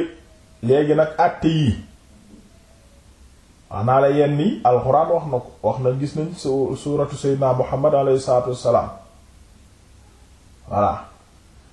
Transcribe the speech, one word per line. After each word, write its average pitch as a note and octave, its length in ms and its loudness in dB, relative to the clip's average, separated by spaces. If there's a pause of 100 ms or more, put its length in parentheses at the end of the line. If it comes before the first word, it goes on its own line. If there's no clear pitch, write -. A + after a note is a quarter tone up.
(640)
léegi D3 320 2
nag D#3 220 2
àtte E3+ 300 0
yi. D3+ 280 2 (1900)
Wax - 160 -6
naa C3 160 4
la C#3 80 4
yenn D3 300 2
yi, G3+ 240 -2
Alxuraan B2+ 480 2
wax E3 140 0
na C3+ 140 -4
ko, - 120 -12 (120)
wax A2+ 180 -2
na, B2+ 180 2
gis C#3+ 160 -6
nañ D#3+ 220 -6
su-, C3+ 380 -2
suuratu C#3+ 400 -4
Seydina C3+ 380 0
Muhammad C3+ 420 0
alayhi C3+ 240 2
salaatu B2 300 0
wassalaam. B2 400 0 (1800)
Voilà. G2+ 340 0 (680)